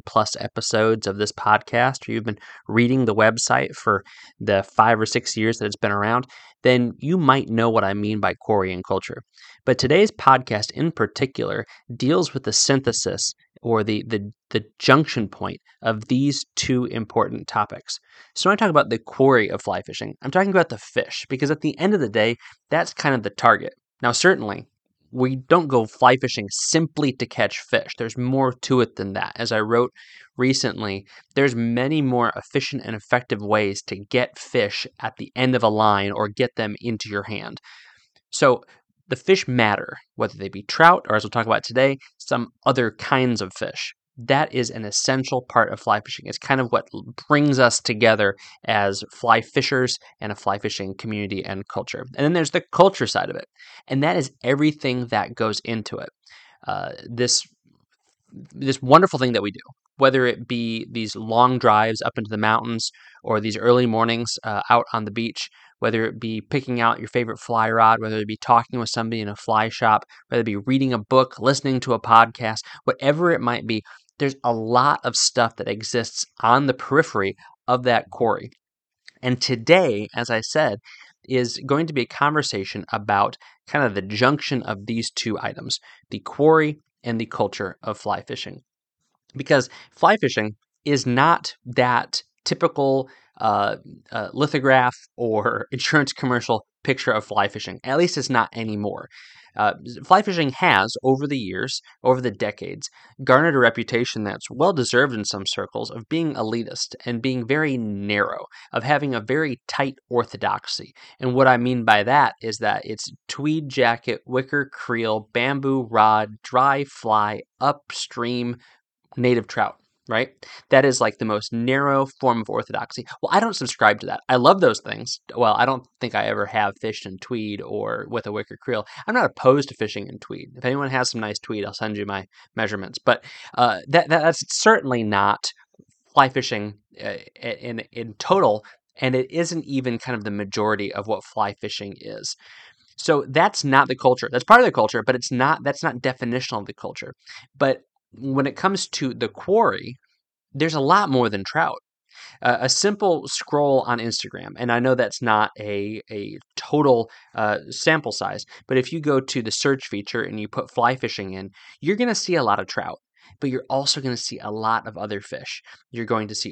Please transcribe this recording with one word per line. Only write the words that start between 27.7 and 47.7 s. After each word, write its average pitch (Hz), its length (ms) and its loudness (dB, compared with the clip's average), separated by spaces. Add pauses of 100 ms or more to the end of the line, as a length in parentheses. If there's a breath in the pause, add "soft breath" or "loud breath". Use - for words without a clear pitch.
There's 113 200 -8
more 127 440 0
to 127 180 2
it 117 160 0
than 98 180 -6
that. 98 220 -6
As 113 160 -6
I 110 80 0
wrote 117 320 0 (460 loud breath)
recently, 107 680 -2 (300 loud breath)
there's 135 180 4
many 123 480 0
more 123 360 0
efficient 135 480 -6
and 113 100 -8
effective 113 460 -2
ways 104 420 0
to 101 140 -8
get 123 420 -4
fish - 480 -2 (140)
at - 160 -10
the - 180 -14
end 127 180 2
of 117 100 2
a 110 60 6
line 104 440 2
or 107 160 -2
get 117 260 -2
them 107 240 -4
into 113 300 -6
your 101 140 -4
hand. 101 360 -10 (720 loud breath)
So - 340 4 (440 soft breath)
the - 80 -4
fish - 320 2
matter, 113 500 0 (200)
whether 110 200 -4
they 98 120 -10
be 95 120 -12
trout - 480 6
or, 107 60 2
as 107 80 2
we'll 107 80 -8
talk 113 160 -2
about 110 160 2
today, 135 340 2 (220 soft breath)
some 120 300 -4 (140)
other 127 280 2
kinds 123 500 0
of 95 160 -8
fish. - 380 -8 (260)
That 139 320 0
is 120 160 -2
an 113 160 -10
essential 131 640 -2
part 113 220 4
of 110 80 -8
fly 107 260 2
fishing. - 220 -12
It's - 100 -10
kind 135 240 0
of 117 100 -4
what - 220 0
l-, 160 120 -12 (220)
brings 147 300 4
us 123 220 4